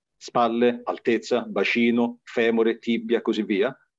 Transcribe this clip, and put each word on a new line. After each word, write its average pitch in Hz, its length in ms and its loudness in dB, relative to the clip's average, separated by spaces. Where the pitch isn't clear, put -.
Spalle, 120 680 0
altezza, 113 640 -2
bacino, 117 760 0
femore, 113 540 0
tibia, 113 440 -2
così 110 200 0
via, 104 340 -2